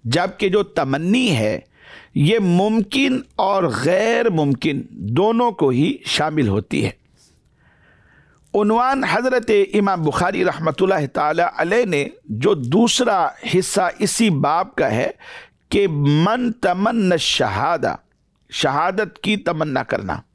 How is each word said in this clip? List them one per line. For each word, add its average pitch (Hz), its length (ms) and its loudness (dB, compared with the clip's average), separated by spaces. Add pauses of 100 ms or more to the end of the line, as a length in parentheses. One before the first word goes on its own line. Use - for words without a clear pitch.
جبکہ 180 440 -2
جو 202 140 2
تمنی 170 720 0
ہے 107 240 -2 (540)
یہ 185 240 2
ممکن 208 840 0 (160)
اور 196 260 0
غیر 196 680 0
ممکن 147 600 0
دونوں 214 600 0
کو 151 180 0
ہی 151 360 2
شامل 151 440 0
ہوتی 101 360 -2
ہے۔ 104 60 -2 (1600)
عنوان 233 500 2
حضرت 240 460 0 (240)
امام 196 280 2
بخاری 180 420 0
رحمۃ 156 360 -2
اللہ 185 320 2
تعالی 165 300 0 (140)
علیہ 202 280 0
نے 156 240 -2 (160)
جو 127 300 0
دوسرا 185 760 2 (260)
حصہ 185 340 0 (100)
اسی 214 320 2
باب 151 440 0
کا 131 160 0
ہے 110 200 -2 (580)
کہ 202 220 2
من 165 640 0
تمنا 196 600 0
الشہادہ، 120 800 -2 (560)
شہادت 170 680 -2
کی 214 180 -2
تمنا 156 460 -4
کرنا - 380 -6 (140)